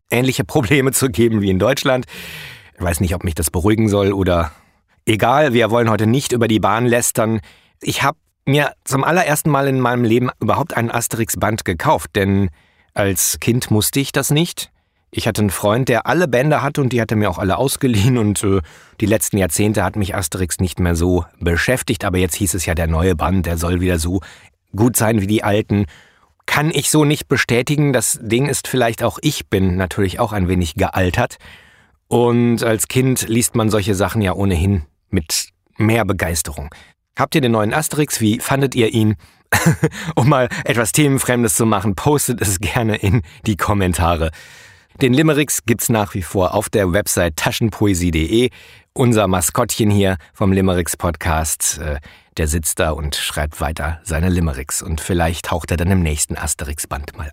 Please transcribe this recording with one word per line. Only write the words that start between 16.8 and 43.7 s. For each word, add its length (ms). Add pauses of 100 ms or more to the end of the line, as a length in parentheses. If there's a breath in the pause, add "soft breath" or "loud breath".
und 100
die 80
hat 120
er 60
mir 120
auch 100
alle 180
ausgeliehen 600
und, 260
äh, 180 (380 loud breath)
die 60
letzten 320
Jahrzehnte 460
hat 120
mich 200
Asterix 440
nicht 200
mehr 160
so 300 (140)
beschäftigt, 640
aber 140
jetzt 180
hieß 200
es 100
ja, 100
der 120
neue 280
Band, 300
der 120
soll 220
wieder 200
so 220 (540 loud breath)
gut 220
sein 240
wie 60
die 160
alten. 420 (600 soft breath)
Kann 260
ich 180
so 160
nicht 220
bestätigen. 640
Das 280
Ding 260
ist 200
vielleicht 360
auch, 180
ich 260
bin 280
natürlich 440
auch 140
ein 140
wenig 280
gealtert. 640 (680 loud breath)
Und 560
als 240
Kind 400
liest 280
man 140
solche 260
Sachen 260
ja 120
ohnehin 500 (260)
mit 400 (280)
mehr 280
Begeisterung. 640 (480 loud breath)
Habt 180
ihr 60
den 100
neuen 220
Asterix? 480
Wie 180
fandet 360
ihr 180
ihn? 220 (360 soft breath)
<laughs> 40 (600 loud breath)
Um 140
mal 200 (140 loud breath)
etwas 280
Themenfremdes 640
zu 100
machen, 300
postet 460
es 180
gerne 380
in 260 (220 loud breath)
die 120
Kommentare. 760 (680 loud breath)